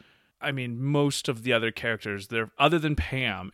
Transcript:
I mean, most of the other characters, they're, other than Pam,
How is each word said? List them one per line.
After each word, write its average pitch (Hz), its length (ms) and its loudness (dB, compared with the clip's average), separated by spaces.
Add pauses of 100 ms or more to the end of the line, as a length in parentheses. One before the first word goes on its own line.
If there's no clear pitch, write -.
(420)
I 143 100 -4
mean, 123 300 -4
most 143 460 2
of 117 140 -4
the 123 120 2
other 113 160 2
characters, 107 580 -4
they're, 113 300 -2
other 156 200 6
than 151 180 0
Pam, 107 580 -4